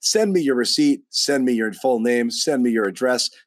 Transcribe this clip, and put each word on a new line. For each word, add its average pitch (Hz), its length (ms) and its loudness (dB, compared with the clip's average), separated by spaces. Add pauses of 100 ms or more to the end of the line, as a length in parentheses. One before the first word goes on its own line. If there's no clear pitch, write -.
Send 214 340 0
me 175 80 2
your 135 140 0
receipt. 139 520 2
Send 135 380 -2
me 127 80 0
your 110 180 -2
full 123 280 0
name. 120 300 0
Send 131 320 -2
me 120 80 2
your 113 160 0
address. 123 440 -2 (160)